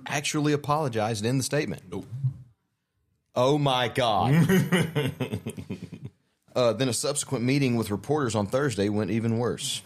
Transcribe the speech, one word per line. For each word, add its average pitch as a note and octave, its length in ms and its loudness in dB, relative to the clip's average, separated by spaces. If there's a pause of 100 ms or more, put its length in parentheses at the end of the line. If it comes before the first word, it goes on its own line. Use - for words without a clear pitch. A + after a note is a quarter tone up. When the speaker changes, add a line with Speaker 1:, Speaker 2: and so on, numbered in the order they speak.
Speaker 1:
actually D3 460 0
apologized A#2+ 720 0
in B2+ 140 2
the B2 60 0
statement. C#3 460 -2
Speaker 2:
Nope. F#2+ 160 -8 (1300)
Speaker 1:
Oh C3+ 220 4
my B2+ 300 2
God. A#2+ 600 4
Speaker 2:
<laughs> E3 720 0 (1400)
Speaker 1:
Uh, A#2+ 160 4
then B2+ 160 0
a A#2 40 0
subsequent C3+ 520 -2
meeting C3+ 300 2
with A2 160 0
reporters A2+ 460 -2
on G2+ 100 2
Thursday G#2+ 420 0
went G#2 220 0
even A2+ 280 0
worse. A#2 480 -4